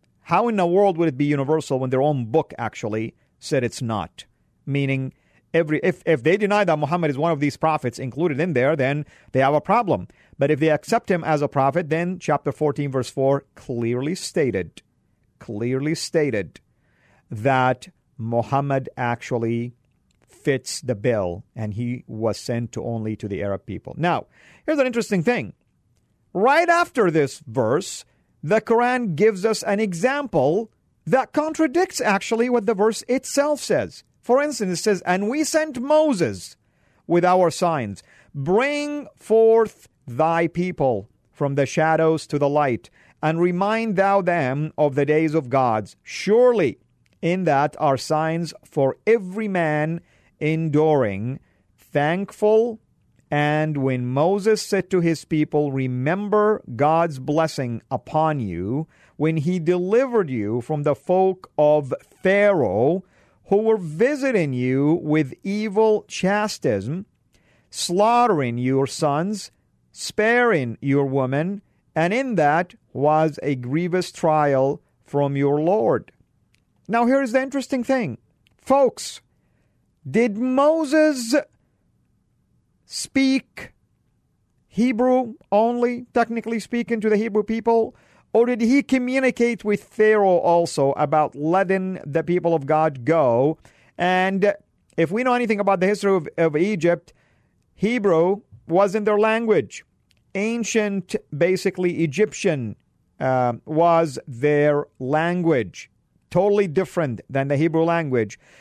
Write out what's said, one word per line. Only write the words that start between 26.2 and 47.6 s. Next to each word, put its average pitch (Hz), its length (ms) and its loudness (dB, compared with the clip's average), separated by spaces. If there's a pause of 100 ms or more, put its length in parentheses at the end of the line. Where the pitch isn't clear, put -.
Right 277 360 2
after 339 420 2
this 151 360 0
verse, 123 580 -2 (400)
the 208 160 2
Quran 240 540 0
gives 190 300 2
us 220 180 -2
an 202 160 -2
example 214 920 -2 (340)
that 226 260 2
contradicts 320 680 0
actually 226 500 0
what 233 160 0
the 226 80 0
verse 208 320 0
itself 277 540 0
says. 123 420 -2 (180)
For 262 220 2
instance, 214 380 -4
it - 20 -10
says, 202 200 0
"And 196 280 -2
we 302 140 -2
sent 302 360 -2
Moses 247 760 0 (500)
with 175 180 2
our 180 280 4
signs. 135 500 -4 (320)
Bring 277 720 -2 (100)
forth 226 720 2 (200)
thy 165 400 0
people 143 600 -2 (220)
from 139 240 -4
the 139 120 0
shadows 160 600 0
to 147 140 -6
the 143 80 2
light, 143 420 -2 (320)
and 160 180 0
remind 202 540 0
thou 196 260 2
them 156 560 -2
of 143 200 0
the 143 100 2
days 151 280 2
of 143 140 0
gods. 120 540 0
Surely 214 760 2 (420)
in 180 240 -2
that 147 340 2